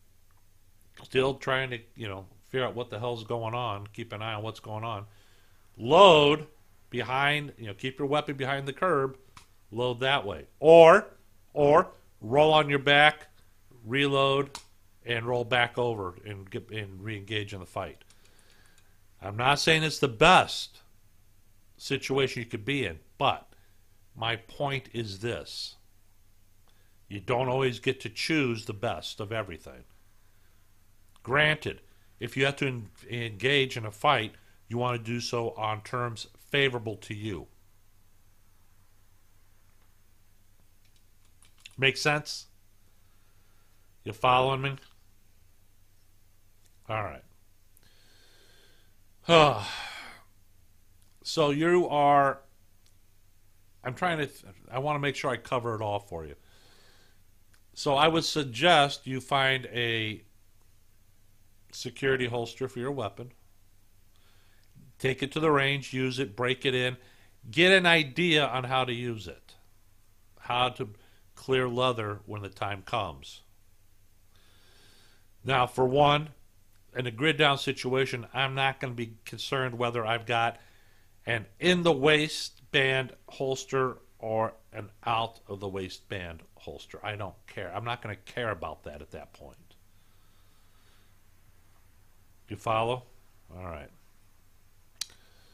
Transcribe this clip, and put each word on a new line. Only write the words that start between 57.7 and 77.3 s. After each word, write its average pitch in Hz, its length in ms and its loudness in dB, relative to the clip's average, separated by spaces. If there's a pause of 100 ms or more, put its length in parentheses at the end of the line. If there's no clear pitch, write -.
So 143 220 0
I 147 100 6
would 165 180 2
suggest 143 840 2
you 131 120 -6
find 135 520 0
a 113 500 -4 (1500)
security 131 540 -2
holster 120 420 -6
for 123 100 -12
your 127 140 -6
weapon. 123 400 -10 (1700)
Take 131 200 -2
it 139 120 -6
to 156 80 -4
the 156 100 2
range, 139 420 0
use 131 280 -2
it, 104 160 -6
break 127 280 -4
it 127 120 0
in. 127 200 -2 (540)
Get 170 220 6
an 190 140 6
idea 156 600 4
on 127 160 -2
how 127 220 0
to 123 80 -6
use 117 340 -8
it, - 300 -20 (800)
how 123 320 -2
to 117 200 -10 (440)
clear 131 340 0
leather 117 560 -2
when 104 180 -10
the 101 60 -10
time 98 340 -8
comes. 87 580 -8 (2000)
Now, 127 220 2
for 127 180 0
one, 147 440 4 (680)
in 123 100 -6
a 123 40 -6
grid 139 260 0